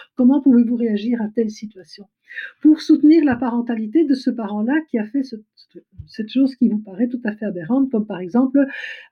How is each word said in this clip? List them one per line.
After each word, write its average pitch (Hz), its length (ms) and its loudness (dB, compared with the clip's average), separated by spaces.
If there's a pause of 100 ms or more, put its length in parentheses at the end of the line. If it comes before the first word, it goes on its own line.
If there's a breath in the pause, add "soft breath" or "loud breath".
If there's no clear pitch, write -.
(160 loud breath)
comment 269 260 4
pouvez-vous 240 340 4
réagir 226 460 -2
à 208 80 -4
telle 226 220 -2
situation ? 202 540 -20 (560 loud breath)
Pour 302 200 4
soutenir 302 420 6
la 262 120 2
parentalité 233 680 -2
de 269 100 0
ce - 160 -2
parent-là 214 420 -4 (160)
qui 240 80 -4
a 214 80 -2
fait 277 160 -4
ce, 254 140 -10 (720)
cette 214 240 -12
chose 262 240 0
qui 226 140 2
vous 214 100 -2
paraît 202 280 -4
tout 247 160 -8
à 208 120 -6
fait 214 100 -10
aberrante, 208 460 -2
comme 214 160 -2
par 180 140 -10
exemple, 262 440 0 (460 loud breath)